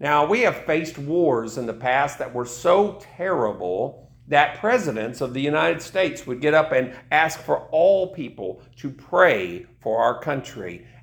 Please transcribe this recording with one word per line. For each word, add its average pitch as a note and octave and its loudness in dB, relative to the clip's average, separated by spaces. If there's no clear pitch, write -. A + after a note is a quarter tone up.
Now, D3 4
we G#3+ 2
have - 0
faced D#3+ -2
wars C#3 0
in B2 -4
the A2 -4
past C3 0
that C3 -8
were B2 -4
so G3 2
terrible A2 -4
that C#3+ 2
presidents C#3+ -2
of B2 -4
the C3 -4
United D#3 0
States - -4
would B2+ -6
get D3+ 2
up D#3 4
and C3 0
ask D#3 2
for - -4
all F#3 4
people G#2+ -10
to C#3 -8
pray G#2+ 0
for A2 -2
our A#2 2
country, A2 -8